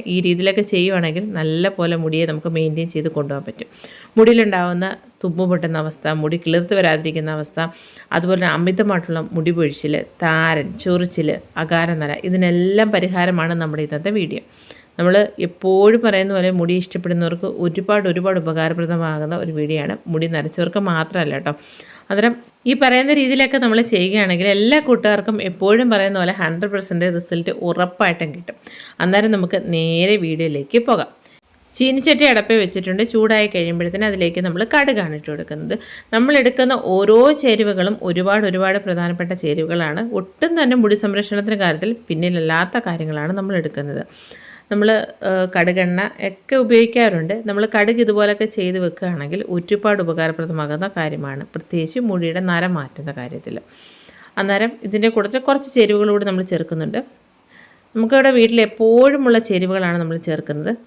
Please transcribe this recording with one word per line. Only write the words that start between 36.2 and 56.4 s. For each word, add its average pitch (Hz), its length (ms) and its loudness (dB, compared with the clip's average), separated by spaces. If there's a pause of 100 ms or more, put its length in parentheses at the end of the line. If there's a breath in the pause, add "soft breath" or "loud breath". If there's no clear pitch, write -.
എടുക്കുന്ന 254 360 2 (140)
ഓരോ 202 320 6 (140)
ചേരുവകളും 214 680 2
ഒരുപാട്, 185 460 0
ഒരുപാട് 190 320 0
പ്രധാനപ്പെട്ട 175 540 -4
ചേരുവകളാണ്. 160 800 -2
ഒട്ടും 214 420 -4
തന്നെ 262 240 2
മുടി 208 200 4
സംരക്ഷണത്തിൻ്റെ 202 600 -2
കാര്യത്തിൽ 185 340 0 (100)
പിന്നിലല്ലാത്ത 170 760 -2
കാര്യങ്ങളാണ് 160 540 -4
നമ്മൾ 196 240 -4
എടുക്കുന്നത്. 143 460 -6 (640 loud breath)
നമ്മൾ, 208 220 2 (320)
ഏഹ്, 185 260 0
കടുകെണ്ണ 180 520 0 (240)
ഒക്കെ 196 320 -4
ഉപയോഗിക്കാറുണ്ട്. 226 840 4
നമ്മൾ 208 260 -2
കടുക് 220 340 2
ഇതുപോലൊക്കെ 208 460 2
ചെയ്ത് 185 320 -4
വെക്കുകയാണെങ്കിൽ 175 600 -4 (100)
ഒരുപാട് 202 520 0
ഉപകാരപ്രദമാകുന്ന 160 880 -4
കാര്യമാണ്, 151 580 -6
പ്രത്യേകിച്ച് 165 520 -6
മുടിയുടെ 180 420 -2
നര 180 260 0
മാറ്റുന്ന 147 440 -6
കാര്യത്തിൽ. 127 440 -12 (840 loud breath)
അന്നേരം 202 360 0 (100)
ഇതിൻ്റെ 214 260 0
കൂട്ടത്തിൽ 226 320 0
കുറച്ച് 277 300 0
ചേരുവകൾ 208 380 4
കൂടി 202 180 2
നമ്മൾ 185 180 0